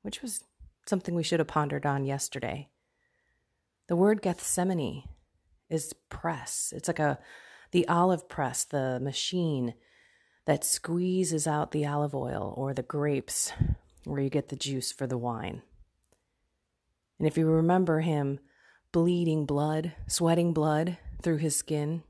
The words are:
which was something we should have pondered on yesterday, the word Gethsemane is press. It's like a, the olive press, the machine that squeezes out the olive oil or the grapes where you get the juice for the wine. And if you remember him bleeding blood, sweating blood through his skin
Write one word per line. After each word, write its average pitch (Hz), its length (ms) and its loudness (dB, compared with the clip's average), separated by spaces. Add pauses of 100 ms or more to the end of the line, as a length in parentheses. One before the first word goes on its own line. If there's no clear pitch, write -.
which - 220 -12
was 233 220 -8 (420)
something 180 280 -2
we 170 80 0
should 165 180 0
have 151 60 2
pondered 143 380 -2
on 139 220 0
yesterday, 135 640 -6 (1160)
the 175 100 0
word 202 260 6
Gethsemane 175 800 0 (680)
is 160 260 -2 (160)
press. - 680 -6
It's - 120 -6
like 165 120 -2
a, 147 180 2 (540)
the 175 160 4
olive 175 400 4
press, 131 340 -2
the 131 380 -2
machine 139 760 -2 (720)
that 143 180 2
squeezes 175 840 0
out 151 240 0
the 151 140 0
olive 147 280 0
oil 127 420 -4
or 135 160 -2
the 127 120 -4
grapes - 680 -2 (520)
where 143 160 -4
you 139 100 0
get 139 180 -2
the - 60 -8
juice 131 380 -4
for 135 160 -6
the 123 100 -2
wine. 117 440 -6 (1600)
And 156 80 0
if 151 100 2
you 160 140 4
remember 165 480 4
him 147 400 0 (540)
bleeding 170 520 2
blood, 156 480 0 (140)
sweating 170 460 2
blood 156 440 2 (240)
through 165 180 0
his 151 180 0
skin 156 540 -2